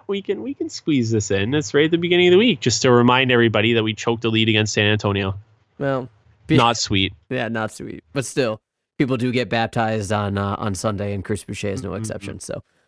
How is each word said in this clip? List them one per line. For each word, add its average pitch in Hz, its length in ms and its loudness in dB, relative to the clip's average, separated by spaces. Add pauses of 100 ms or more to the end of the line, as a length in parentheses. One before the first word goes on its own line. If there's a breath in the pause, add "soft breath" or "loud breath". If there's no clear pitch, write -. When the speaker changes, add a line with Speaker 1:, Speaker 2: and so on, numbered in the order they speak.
Speaker 1:
we 196 140 -4
can, 196 200 -6
we 247 120 -10
can 330 140 -8
squeeze 127 440 -2
this 110 200 0
in. 101 220 0
It's 151 200 -2
right 147 120 4
at 160 60 0
the 170 60 2
beginning 175 300 4
of 175 60 6
the 180 60 6
week." 220 200 2
Just - 220 0
to 131 100 4
remind 123 400 6
everybody 117 400 4
that 113 120 2
we 110 100 -2
choked 117 320 -4
a 113 40 2
lead 110 200 2
against 107 240 2
San 104 180 2
Antonio. 101 440 -2 (440)
Speaker 2:
Well, 135 300 -4 (380)
be- 156 100 4
Speaker 1:
Not 117 180 4
sweet. 101 460 -2
Speaker 2:
<laughs> - 80 -20
Yeah, 127 180 -4
not 110 240 -4
sweet. - 400 -14
But 135 140 -4
still, 113 340 -2 (380)
people 131 180 0
do 123 160 -2
get 120 160 0
baptized 110 640 -2
on, 101 260 0
uh, 101 220 -2
on 104 160 -4
Sunday, 101 380 -4
and 95 100 -6
Chris 104 220 -6
Boucher 104 240 -8
is 98 140 -6
no 95 80 -8
Speaker 1:
Mm-hmm. 92 100 -8
Speaker 2:
exception. 101 400 -10
So - 200 -10 (260)